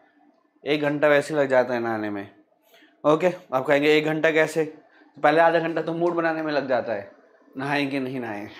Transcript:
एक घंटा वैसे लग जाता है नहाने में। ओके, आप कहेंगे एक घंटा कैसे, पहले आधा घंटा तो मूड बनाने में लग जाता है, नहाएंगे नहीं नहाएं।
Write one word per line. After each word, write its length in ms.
एक 180
घंटा 260
वैसे 280
लग 140
जाता 240
है 60
नहाने 300
में। 200
ओके, 300
आप 120
कहेंगे 320
एक 80
घंटा 260
कैसे, 320
पहले 240
आधा 180
घंटा 220
तो 120
मूड 200
बनाने 280
में 120
लग 160
जाता 240
है, 180
नहाएंगे 420
नहीं 200
नहाएं। 300